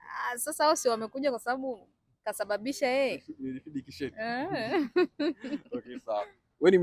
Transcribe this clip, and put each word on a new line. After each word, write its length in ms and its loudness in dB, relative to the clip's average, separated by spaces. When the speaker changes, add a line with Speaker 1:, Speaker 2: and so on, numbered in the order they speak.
Speaker 1:
Ah, 40 -8
sasa 280 0
wao 100 6
si 140 0
wamekuja 420 0
kwa 80 -4
sababu 480 -4
kasababisha 640 -2
yeye. 360 0
Speaker 2:
Midfield 460 -8
kisheti. 340 -8
Speaker 1:
Eh. 760 -2
<laughs> 800 -2
Speaker 2:
Okay, 220 -10
sawa. 260 -4
Wewe 180 8
ni 60 -